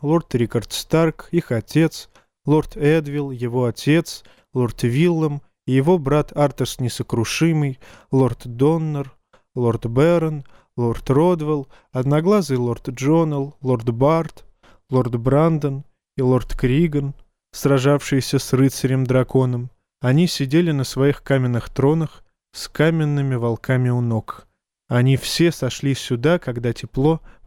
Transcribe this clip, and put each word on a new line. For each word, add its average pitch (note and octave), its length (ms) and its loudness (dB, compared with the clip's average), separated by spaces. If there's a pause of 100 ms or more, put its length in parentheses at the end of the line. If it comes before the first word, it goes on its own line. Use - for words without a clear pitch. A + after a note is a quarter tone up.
лорд D#3+ 320 -2
Рикард A#2 400 -2
Старк, - 560 -2
их - 220 -2
отец, D3+ 580 -2 (380)
лорд D3 280 0
Эдвилл, D3 540 0
его B2 360 -2
отец, C#3+ 580 0 (320)
лорд A#2+ 260 -2
Виллам D3+ 600 0 (240)
и C3 60 0
его D3+ 260 4
брат D3 360 0
Артас C#3 440 -2
Несокрушимый, C3 960 -2 (340)
лорд C3 360 0
Доннер, C#3+ 680 -2 (380)
лорд A#2 320 0
Бэрон, D#3 580 0 (320)
лорд A#2 320 -4
Родвелл, D3+ 600 0 (240)
одноглазый D3 640 2
лорд A#2+ 320 -4
Джонел, C#3+ 720 0
лорд B2 300 -2
Барт, D#3 520 0 (460)
лорд B2 280 0
Брандон C#3+ 640 0 (340)
и C3+ 60 -2
лорд B2+ 340 0
Криган, C#3+ 560 0 (380)
сражавшиеся C#3 880 0
с - 140 -4
рыцарем-драконом. B2+ 1160 0 (320)
Они C#3 240 4
сидели D#3+ 460 0
на C#3 120 -2
своих C#3 380 0
каменных B2 480 0
тронах D3+ 540 -2 (300)
с - 140 -14
каменными D3 680 0
волками B2 540 0
у B2 120 0
ног. A2+ 460 -4 (400)
Они B2+ 300 4
все E3 340 0
сошли C#3 440 -4
сюда, C3 420 0
когда A#2+ 340 -4
тепло D3 500 -2 (260)